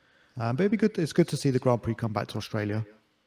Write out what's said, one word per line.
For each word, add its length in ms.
Um, 180
but 80
it'd 80
be 60
good. 220
It's 120
good 180
to 80
see 120
the 100
Grand 220
Prix 140
come 180
back 160
to 80
Australia. 480